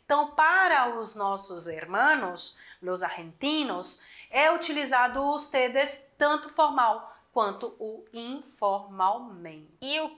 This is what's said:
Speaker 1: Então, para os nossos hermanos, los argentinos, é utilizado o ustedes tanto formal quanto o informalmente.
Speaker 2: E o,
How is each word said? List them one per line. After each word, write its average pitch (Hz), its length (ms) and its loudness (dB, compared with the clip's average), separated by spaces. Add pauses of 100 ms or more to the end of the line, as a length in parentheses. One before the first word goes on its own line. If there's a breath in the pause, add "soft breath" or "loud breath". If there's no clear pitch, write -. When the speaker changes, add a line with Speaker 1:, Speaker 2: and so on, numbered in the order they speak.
Speaker 1:
Então, 294 260 2
para 311 640 4
os 220 180 -6
nossos 196 520 -4
hermanos, 180 880 0 (260 loud breath)
los 180 220 -6
argentinos, 185 960 -4 (300 loud breath)
é 302 200 4
utilizado 277 720 0
o 285 140 0
ustedes 269 680 0 (140)
tanto 294 320 2
formal 269 640 2 (200 loud breath)
quanto 208 480 -2
o 220 340 -12
informalmente. 202 1500 -4 (140)
Speaker 2:
E 285 180 -2
o, 311 180 -4